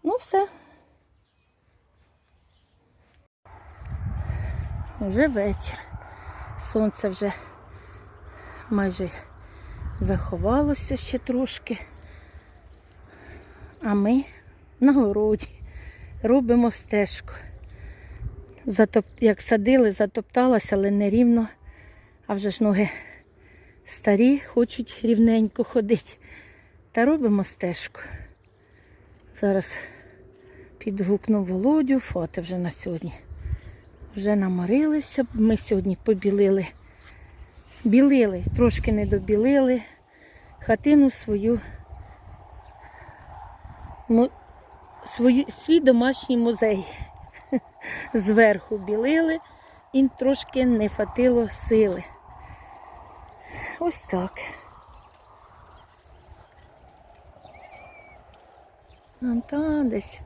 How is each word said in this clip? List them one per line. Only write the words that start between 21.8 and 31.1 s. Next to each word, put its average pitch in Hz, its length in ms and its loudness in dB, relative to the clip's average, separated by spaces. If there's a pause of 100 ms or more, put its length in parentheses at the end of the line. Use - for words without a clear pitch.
А 208 80 -4
вже 202 160 -4
ж 220 140 -2
ноги 202 240 2 (960)
старі, 240 540 2
хочуть - 640 -4
рівненько 226 640 2
ходити. 214 520 -2 (760)
Та 226 120 2
робимо 240 400 2
стежку. - 560 -8 (1300)
Зараз 196 420 -2 (1040)
підгукну 202 640 0